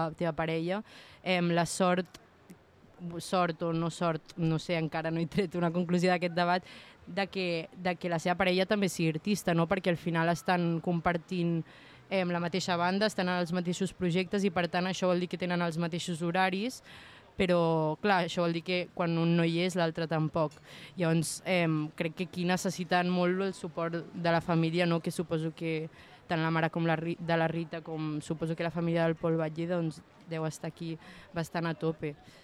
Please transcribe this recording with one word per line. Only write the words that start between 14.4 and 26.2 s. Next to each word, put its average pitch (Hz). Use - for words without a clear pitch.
i 196
per 170
tant 180
això 185
vol 180
dir 180
que 180
tenen 175
els 165
mateixos 170
horaris, 190
però 165
clar, 185
això 170
vol 170
dir 165
que 180
quan 170
un 170
no 170
hi 165
és, 185
l'altre 165
tampoc. 156
Llavors, 165
em, 160
crec 165
que 180
aquí 175
necessiten 180
molt 180
el 190
suport 165
de 170
la 165
família, 165
no? 170
Que 170
suposo 160
que 160